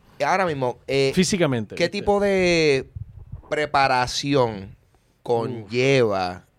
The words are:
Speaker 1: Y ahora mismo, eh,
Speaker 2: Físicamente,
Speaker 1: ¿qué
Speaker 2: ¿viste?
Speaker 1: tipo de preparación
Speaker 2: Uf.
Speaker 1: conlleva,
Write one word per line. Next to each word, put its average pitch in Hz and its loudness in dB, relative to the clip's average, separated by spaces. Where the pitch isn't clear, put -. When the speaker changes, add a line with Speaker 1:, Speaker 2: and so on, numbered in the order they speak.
Speaker 1:
Y - -2
ahora 180 0
mismo, 135 -2
eh, 135 2
Speaker 2:
Físicamente, 147 0
Speaker 1:
¿qué 170 -2
Speaker 2:
¿viste? 175 -2
Speaker 1:
tipo 202 0
de 175 2
preparación 131 0
Speaker 2:
Uf. - -20
Speaker 1:
conlleva, 113 0